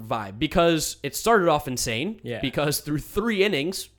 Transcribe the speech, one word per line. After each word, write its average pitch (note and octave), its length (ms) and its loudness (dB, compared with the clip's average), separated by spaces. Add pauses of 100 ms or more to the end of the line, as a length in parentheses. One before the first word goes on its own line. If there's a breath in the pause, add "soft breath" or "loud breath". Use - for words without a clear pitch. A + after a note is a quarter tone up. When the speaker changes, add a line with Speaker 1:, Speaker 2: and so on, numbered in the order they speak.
Speaker 1:
vibe G#2 300 -4
because D#3+ 640 2
it C#3+ 120 -4
started G#3+ 320 2
off D3+ 180 2
insane. C3 560 -4
Speaker 2:
Yeah. A#2 200 -8
Speaker 1:
Because C#3+ 400 -2
through D3 180 -2
three G3+ 460 0
innings, F3 420 -2 (120)